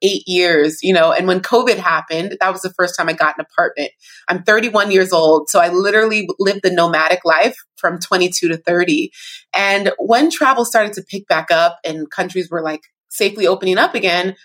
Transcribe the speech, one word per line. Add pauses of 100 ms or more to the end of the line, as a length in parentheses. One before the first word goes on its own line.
eight
years,
you
know,
and
when
covid
happened,
that
was
the
first
time
I
got
an
apartment. (340)
I'm
thirty-one
years
old,
so
I
literally (120)
lived
the
nomadic
life (220)
from
twenty-two
to
thirty. (420)
And
when
travel
started
to
pick
back
up
and
countries
were,
like, (300)
safely
opening
up
again, (100)